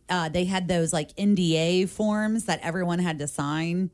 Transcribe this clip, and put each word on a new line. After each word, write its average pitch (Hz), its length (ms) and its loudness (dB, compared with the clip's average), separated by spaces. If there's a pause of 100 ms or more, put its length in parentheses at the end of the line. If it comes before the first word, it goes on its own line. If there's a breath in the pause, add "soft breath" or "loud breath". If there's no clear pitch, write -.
uh, 175 200 0
they 180 160 0
had 185 220 -2
those, 165 240 2
like, 156 260 -2
N 202 180 4
D 170 200 4
A 170 300 2
forms 214 600 -2
that 165 180 -2
everyone 175 360 -2
had 165 200 -2
to 147 80 -6
sign, 165 680 -2